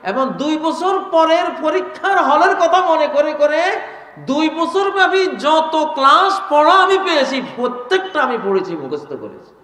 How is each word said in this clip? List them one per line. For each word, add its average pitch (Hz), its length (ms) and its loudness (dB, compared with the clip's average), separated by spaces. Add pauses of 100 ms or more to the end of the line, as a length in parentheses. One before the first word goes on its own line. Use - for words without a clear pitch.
এবং 240 260 -2
দুই 302 280 -4
বছর 349 420 -2 (120)
পরের 330 340 2 (160)
পরীক্ষার 370 640 -2
হলের 320 320 4
কথা 349 300 2
মনে 311 220 2
করে 294 260 0
করে 311 480 0 (440)
দুই 311 240 0
বছর 339 420 -2
ব্যাপী 370 360 2
যত 311 680 0
ক্লাস 320 560 4
পড়া 302 240 4
আমি 381 240 4
পেয়েছি, 277 440 0 (140)
প্রত্যেকটা 247 680 -2
আমি 240 200 -2
পড়েছি, 185 340 -2
মুখস্থ 143 300 -10
করেছি 107 460 -16 (100)